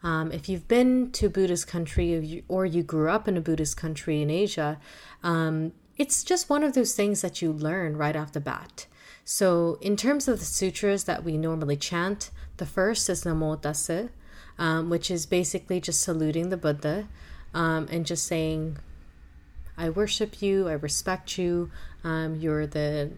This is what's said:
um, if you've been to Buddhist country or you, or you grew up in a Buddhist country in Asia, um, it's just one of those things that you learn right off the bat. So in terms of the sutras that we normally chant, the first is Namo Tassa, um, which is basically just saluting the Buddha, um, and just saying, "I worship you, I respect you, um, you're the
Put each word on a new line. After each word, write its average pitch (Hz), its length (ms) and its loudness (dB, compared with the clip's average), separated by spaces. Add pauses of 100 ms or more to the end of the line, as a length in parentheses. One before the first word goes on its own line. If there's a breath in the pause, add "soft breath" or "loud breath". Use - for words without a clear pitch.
um, 160 300 0
if 165 180 -6
you've 180 180 -4
been 247 440 6
to 202 180 4
Buddhist 180 360 2
country 170 480 0
or 160 60 0
you, 156 260 -6
or 190 200 0
you 170 160 2
grew 156 260 2
up 214 180 2
in 190 120 2
a - 20 0
Buddhist 156 380 0
country 156 420 -2
in 147 80 0
Asia, 156 500 0 (440 loud breath)
um, 160 500 0 (240)
it's - 260 0
just - 280 0
one 294 120 4
of 285 120 2
those 247 200 4
things 208 280 2
that - 180 -4
you 165 100 2
learn 156 460 -2
right 151 180 0
off 151 180 -4
the 156 80 -4
bat. - 460 -8 (380 loud breath)
So 170 560 4
in 202 160 2
terms 269 320 2
of 226 120 2
the - 40 -8
sutras 196 600 0
that 165 200 -2
we 160 140 0
normally 156 400 0
chant, 180 520 -2 (280 loud breath)
the 165 80 -4
first 202 420 2
is 180 160 0
Namo 156 340 0
Tassa, 165 520 -2 (480 loud breath)
um, 165 320 2
which 170 200 0
is 170 140 -2
basically 180 560 0
just - 220 0
saluting 160 480 0
the 185 80 -2
Buddha, 156 500 0 (460 loud breath)
um, 160 360 2
and 165 140 -2
just 160 220 -2
saying, 160 500 0 (1000)
"I 165 100 0
worship 208 540 0
you, 196 260 4
I 156 40 0
respect 156 680 -2
you, 175 320 2 (320 loud breath)
um, 160 340 -2
you're 151 300 0
the 147 520 -2